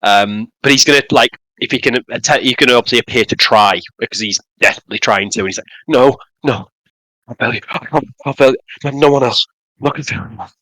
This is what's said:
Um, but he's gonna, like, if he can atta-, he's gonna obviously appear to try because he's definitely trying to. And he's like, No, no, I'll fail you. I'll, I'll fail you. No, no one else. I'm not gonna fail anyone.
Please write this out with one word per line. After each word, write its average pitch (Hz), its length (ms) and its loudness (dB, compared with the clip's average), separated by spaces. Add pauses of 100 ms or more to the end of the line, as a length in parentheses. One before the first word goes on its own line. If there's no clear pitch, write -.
Um, 104 440 0 (140)
but 139 100 0
he's 139 120 2
gonna, 143 180 4 (100)
like, - 200 2 (280)
if 117 120 -6
he 131 80 -2
can 120 180 -2 (140)
atta-, 113 300 -2
he's 123 140 0
gonna 123 220 2
obviously 120 220 2
appear 113 260 0
to - 100 -4
try 101 440 2 (200)
because 117 200 -8
he's 104 200 -6 (200)
definitely - 400 -2
trying 101 320 0
to. - 80 -8
And 95 80 -2
he's 92 100 -6
like, - 80 -12 (220)
No, 135 280 4 (280)
no, 107 240 -4 (600)
I'll 120 80 -14
fail - 180 -4
you. - 160 -8
I'll, 156 320 -4 (240)
I'll 139 80 -6
fail 135 180 4
you. - 400 -8
No, - 0 -
no 143 200 2
one 139 120 2
else. 117 220 0 (340)
I'm - 60 -8
not 143 80 0
gonna 151 100 -12
fail 95 220 -8
anyone. 113 240 -18 (120)